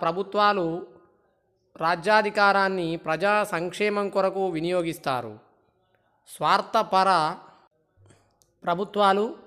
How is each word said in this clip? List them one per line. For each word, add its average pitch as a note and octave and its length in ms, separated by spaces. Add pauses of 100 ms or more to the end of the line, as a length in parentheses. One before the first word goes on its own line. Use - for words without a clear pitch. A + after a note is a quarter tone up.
ప్రభుత్వాలు F#3+ 840 (880)
రాజ్యాధికారాన్ని F#3+ 1200
ప్రజా F#3+ 480
సంక్షేమం G3+ 640
కొరకు F#3+ 400
వినియోగిస్తారు. D#3 920 (1000)
స్వార్థపర F#3 1000 (1300)
ప్రభుత్వాలు G3+ 720 (100)